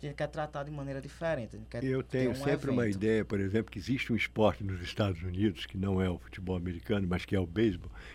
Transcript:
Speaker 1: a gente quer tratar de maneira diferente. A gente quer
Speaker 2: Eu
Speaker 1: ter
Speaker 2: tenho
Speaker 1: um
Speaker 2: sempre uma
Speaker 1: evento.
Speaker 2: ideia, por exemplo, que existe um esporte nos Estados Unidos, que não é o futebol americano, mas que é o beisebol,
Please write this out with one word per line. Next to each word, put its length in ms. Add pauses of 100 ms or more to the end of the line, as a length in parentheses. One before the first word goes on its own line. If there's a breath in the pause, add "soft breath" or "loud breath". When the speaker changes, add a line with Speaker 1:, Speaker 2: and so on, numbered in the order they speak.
Speaker 1:
a 40
gente 100
quer 120
tratar 360
de 80
maneira 300
diferente. 540
A 40
gente 100
quer 120
Speaker 2:
Eu 220
Speaker 1:
ter 160
Speaker 2:
tenho 120
Speaker 1:
um 40
Speaker 2:
sempre 360
uma 120
Speaker 1:
evento. 140
Speaker 2:
ideia, 260
por 160
exemplo, 320
que 80
existe 320
um 60
esporte 440
nos 200
Estados 420
Unidos, 420
que 120
não 240
é 80
o 80
futebol 400
americano, 520
mas 140
que 100
é 60
o 60
beisebol, 440 (260 soft breath)